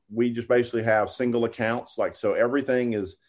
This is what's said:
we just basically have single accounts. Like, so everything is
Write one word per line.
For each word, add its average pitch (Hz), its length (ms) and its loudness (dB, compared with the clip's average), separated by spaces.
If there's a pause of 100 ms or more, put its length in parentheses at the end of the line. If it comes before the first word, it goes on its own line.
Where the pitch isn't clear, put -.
(140)
we 120 180 0
just 117 160 -8
basically 120 360 2
have 107 260 2
single 120 360 0
accounts. 117 520 -4
Like, 95 180 -2
so 104 180 -2
everything 127 600 0
is 95 240 -4 (120)